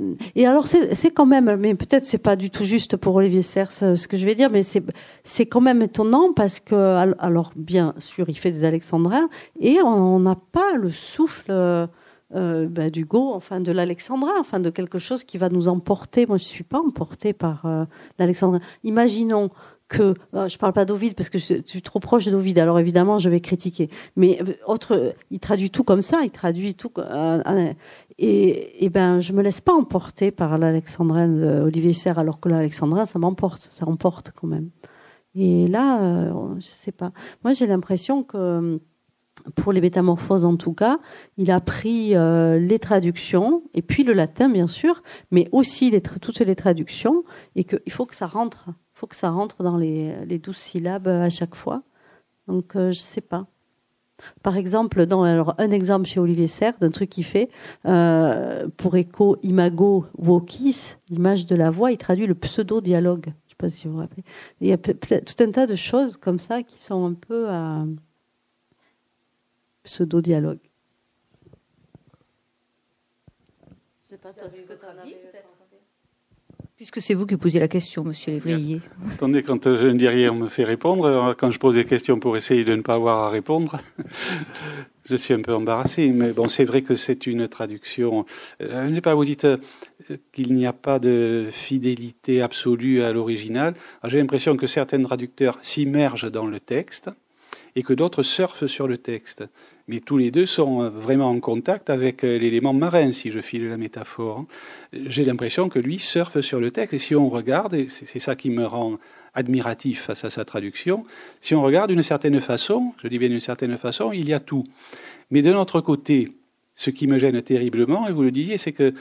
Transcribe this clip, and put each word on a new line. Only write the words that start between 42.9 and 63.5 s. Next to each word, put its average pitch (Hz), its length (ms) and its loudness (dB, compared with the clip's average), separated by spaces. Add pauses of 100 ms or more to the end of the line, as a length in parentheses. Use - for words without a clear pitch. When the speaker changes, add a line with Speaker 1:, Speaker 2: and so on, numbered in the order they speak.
Speaker 1:
et 165 80 -4
puis - 220 0
le 233 100 2
latin 190 340 2
bien 180 200 2
sûr, 330 340 -2 (280)
mais 175 220 4
aussi 254 380 2
les 208 100 4
tra-, - 180 -8
toutes - 220 -10
les 190 160 2
traductions 220 680 0 (320)
et 185 80 0
qu'il - 280 -6
faut 247 140 -6
que - 100 -18
ça 202 80 -10
rentre. 214 440 -6 (260)
Faut - 140 -14
que - 80 -20
ça 180 140 -4
rentre 190 340 -4
dans 175 120 0
les, 156 380 -2 (120)
les 170 120 -4
douze 185 200 -14
syllabes 185 500 -6
à 175 200 2
chaque 170 280 -6
fois. - 260 -8 (640)
Donc, 185 300 -4
euh, 185 160 0
je 175 80 -8
sais - 200 -12
pas. 185 260 -8 (960)
Par 196 120 0
exemple, 196 500 0
dans, 185 180 4
alors, 165 340 2
un 214 140 0
exemple 190 340 2
chez 185 140 -4
Olivier 170 260 2
Serres, 220 320 -2
d'un 165 140 2
truc 190 180 -4
qu'il 175 140 -6
fait, 220 260 0 (340)
euh, 160 920 2
pour 180 180 -2
écho, 196 480 2
imago, 185 640 2 (100)
vocis, 175 840 0 (100)
l'image 175 380 0
de 175 100 0
la 160 140 4
voix, 214 200 0
il 226 80 -2
traduit 196 300 0
le 175 80 2
pseudo-dialogue. 180 960 -2 (140)
Je - 40 -20